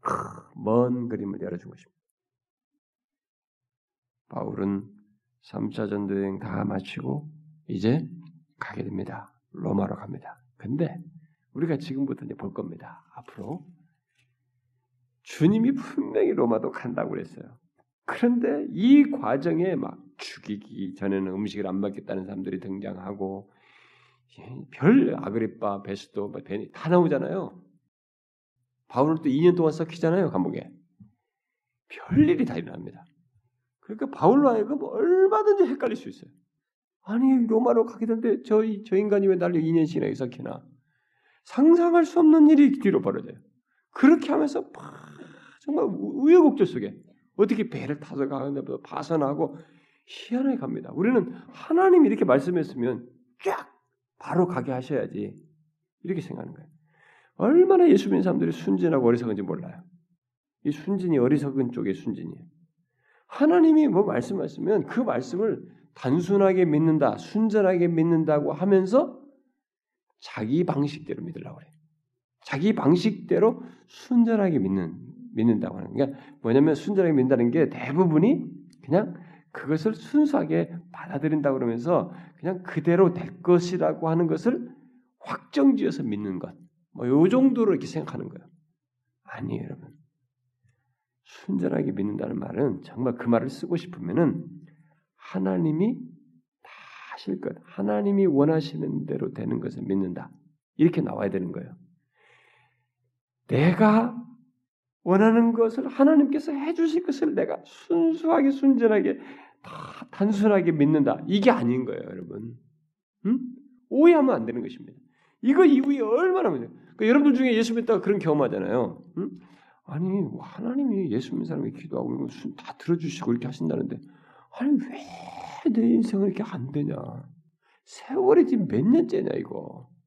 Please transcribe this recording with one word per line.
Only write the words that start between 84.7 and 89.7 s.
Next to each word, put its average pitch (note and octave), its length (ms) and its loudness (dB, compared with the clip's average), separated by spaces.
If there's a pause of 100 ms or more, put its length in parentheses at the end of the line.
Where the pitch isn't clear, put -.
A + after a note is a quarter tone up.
확정지어서 - 880 0
믿는 G#2 340 -4
것. F2 160 -12 (380)
뭐, B2 160 -6
요 D3+ 200 6
정도로 A#3 440 4
이렇게 B2+ 160 -2
생각하는 - 400 -8
거예요. - 180 -18 (800)
아니에요, - 400 -8
여러분. - 240 -16 (1400)